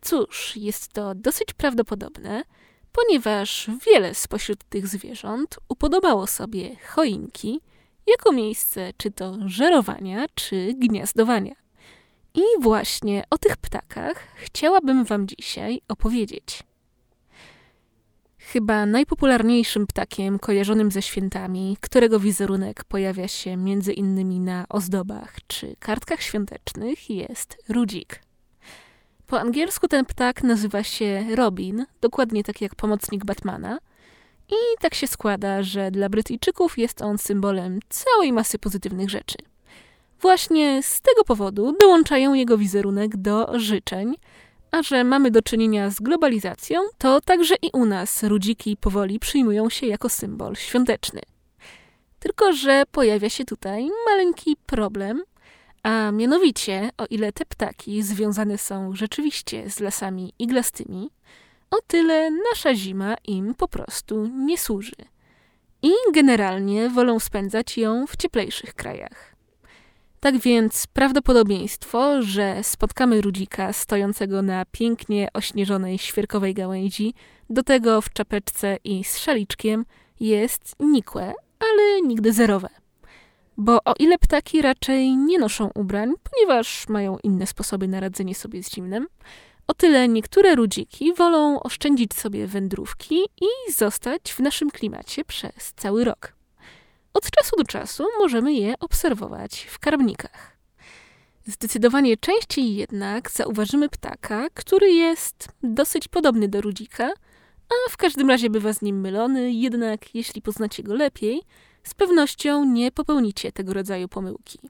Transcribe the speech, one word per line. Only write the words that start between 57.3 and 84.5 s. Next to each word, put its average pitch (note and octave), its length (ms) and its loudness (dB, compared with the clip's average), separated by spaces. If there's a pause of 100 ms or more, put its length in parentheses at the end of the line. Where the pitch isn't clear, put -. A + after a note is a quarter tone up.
te - 140 -6
ptaki - 560 -6
związane G#3 560 -2
są G3 380 -6
rzeczywiście A3 720 -6
z - 100 -10
lasami F#3+ 600 -6
iglastymi, A#3+ 720 -4 (600)
o G4 60 2 (100)
tyle D#4+ 440 4
nasza F4+ 440 0
zima F#3+ 400 -4 (120)
im G3+ 280 -4
po - 120 -2
prostu - 600 -6
nie C4+ 300 -2
służy. G#3+ 380 -6 (840)
I D4 100 4 (220)
generalnie G#3 760 4
wolą B3 300 2
spędzać G#3 580 -4
ją A#3 300 0
w - 100 -10
cieplejszych - 560 -4
krajach. - 580 -14 (880)
Tak C4 160 2
więc A3+ 500 2
prawdopodobieństwo, B3+ 1300 2
że G3 420 -2
spotkamy A3+ 580 2
rudzika F#3+ 520 -4
stojącego G3+ 680 -2
na F#3 240 -2
pięknie A3 680 -2
ośnieżonej G3 640 -2
świerkowej G3 560 -2
gałęzi, F#3+ 600 -4 (360)
do A#3+ 140 0
tego A#3 380 4
w - 120 -8
czapeczce G3+ 720 -4
i F#3+ 200 -4
z - 140 -6
szaliczkiem, A3 680 -2 (340)
jest A3 600 0
nikłe, C#4 540 2 (260)
ale G#4 420 4
nigdy A3+ 320 2
zerowe. G3+ 360 2 (880)
Bo A3+ 280 4
o A#3+ 140 4
ile E4 180 6
ptaki - 440 4